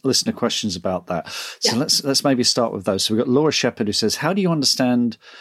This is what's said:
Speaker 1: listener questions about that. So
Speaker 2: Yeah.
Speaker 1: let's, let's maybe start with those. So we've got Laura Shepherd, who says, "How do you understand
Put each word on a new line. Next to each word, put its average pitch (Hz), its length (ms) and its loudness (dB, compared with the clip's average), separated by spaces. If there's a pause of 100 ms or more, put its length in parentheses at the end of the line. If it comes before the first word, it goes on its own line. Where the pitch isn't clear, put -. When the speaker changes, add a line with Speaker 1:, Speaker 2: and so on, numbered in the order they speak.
Speaker 1:
listener 120 280 0
questions 110 440 -2
about 90 300 -4
that. 85 220 -6 (320)
So - 120 0
Speaker 2:
Yeah. 113 60 0
Speaker 1:
let's, 156 260 0
let's 139 200 0
maybe 131 200 4
start 117 280 2
with 98 120 -6
those. 95 200 0
So 110 100 0
we've 110 100 2
got 123 60 0
Laura 143 220 4
Shepherd, 117 340 0
who 104 80 0
says, 107 220 0
"How 165 180 -2
do 202 80 0
you 180 80 2
understand 123 640 2 (240)